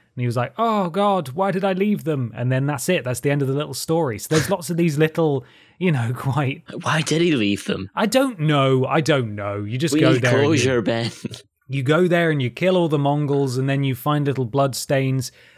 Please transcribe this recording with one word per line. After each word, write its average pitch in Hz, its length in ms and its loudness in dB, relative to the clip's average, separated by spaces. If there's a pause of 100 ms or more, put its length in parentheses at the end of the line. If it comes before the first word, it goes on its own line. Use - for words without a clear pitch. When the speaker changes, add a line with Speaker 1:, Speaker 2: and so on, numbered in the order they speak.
(140)
Speaker 1:
And 127 60 -8
he 123 60 -2
was 120 100 -2
like, 120 220 -2
"Oh, 214 320 0
God, 185 400 0
why 190 200 -2
did 185 140 -2
I 196 80 2
leave 190 320 0
them?" 135 320 -2
And 123 160 0
then 131 140 0
that's 147 220 -4
it. 180 140 2
That's 123 180 -4
the 143 100 0
end 143 120 0
of 131 60 -2
the 135 60 0
little 147 200 -4
story. 147 460 -2
So - 160 -12
there's 160 140 0
lots 175 200 -4
of 170 60 -4
these 165 220 0
little, 156 460 0 (360)
you 180 100 2
know, 117 220 0
<laughs> - 40 -6
quite 135 460 -2 (200)
Speaker 2:
Why 156 180 0
did 156 220 0
he 175 100 4
leave 101 320 0
them? 95 320 -6
Speaker 1:
I 214 100 0
don't 254 320 0
know. 139 480 2
I 139 140 0
don't 131 340 0
know. 104 300 -6
You 113 140 -6
just 147 160 -2
Speaker 2:
We 156 60 4
Speaker 1:
go - 120 6
Speaker 2:
need 123 100 2
Speaker 1:
there 123 120 2
and 135 80 4
you 143 60 2
Speaker 2:
closure, 127 340 2
Ben. 117 340 0
<laughs> - 40 -20 (480)
Speaker 1:
You 135 140 -4
go 151 240 4
there 170 240 2
and 147 120 0
you 120 80 0
kill 185 260 0
all 170 120 2
the 147 100 2
Mongols, 143 580 0
and 131 100 -2
then 139 160 0
you 135 120 0
find 147 320 0
little 131 180 0
bloodstains, 135 880 0 (260)